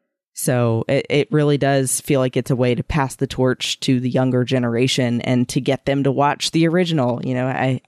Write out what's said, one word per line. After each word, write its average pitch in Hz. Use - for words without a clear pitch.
So 120
it, -
it 139
really 147
does 139
feel 135
like 131
it's 123
a 139
way 123
to 117
pass 135
the 135
torch -
to 131
the 127
younger 127
generation 123
and 123
to -
get 131
them 139
to 139
watch 143
the 165
original. 160
You 127
know, 127
I, 131